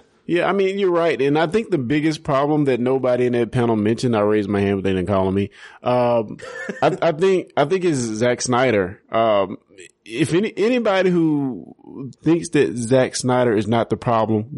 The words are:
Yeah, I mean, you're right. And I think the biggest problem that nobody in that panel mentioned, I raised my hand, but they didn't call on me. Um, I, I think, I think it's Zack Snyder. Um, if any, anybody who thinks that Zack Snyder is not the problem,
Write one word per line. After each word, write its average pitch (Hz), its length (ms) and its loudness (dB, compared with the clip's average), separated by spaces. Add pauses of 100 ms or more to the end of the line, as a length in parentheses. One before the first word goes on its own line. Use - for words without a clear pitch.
(240)
Yeah, 165 240 0
I 185 40 0
mean, 196 260 0
you're 190 140 2
right. 165 280 0
And 139 160 2
I 160 120 2
think 220 220 -2
the 170 80 0
biggest 147 440 -2
problem 147 440 0
that 127 120 2
nobody 123 480 0
in 120 60 0
that 120 180 0
panel 117 240 2
mentioned, 113 420 0
I 104 40 2
raised 104 280 2
my 101 120 0
hand, 101 160 2
but 95 80 -4
they 98 100 0
didn't 90 140 -2
call 95 180 2
on 95 80 0
me. 98 160 0 (320)
Um, 120 560 0 (420)
I, 160 220 0
I 165 100 2
think, 180 440 0
I 139 80 2
think 175 200 -2
it's 160 140 2
Zack 120 420 -2
Snyder. 117 680 0
Um, 104 480 2 (460)
if 120 280 -4
any, 190 240 0
anybody 202 540 0
who 139 1040 -4 (100)
thinks 165 280 0
that 120 260 2
Zack 123 400 0
Snyder 123 400 0
is 104 100 0
not 113 240 0
the 113 60 -2
problem, 110 500 0 (120)